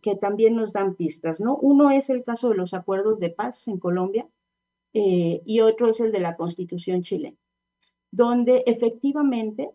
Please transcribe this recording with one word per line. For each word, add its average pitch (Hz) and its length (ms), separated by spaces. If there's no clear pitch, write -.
que 202 140
también 220 400
nos 220 180
dan 196 220
pistas, 160 440
¿no? 240 180
Uno 277 340
es 269 180
el 247 140
caso 240 260
de 214 60
los 180 180
acuerdos 196 460
de 170 100
paz 233 380
en 196 120
Colombia, 185 480
eh, 175 520
y 220 160
otro 220 280
es 220 100
el 220 120
de 208 80
la 170 160
Constitución 175 680
chilena, 170 360
donde 240 560
efectivamente 240 1080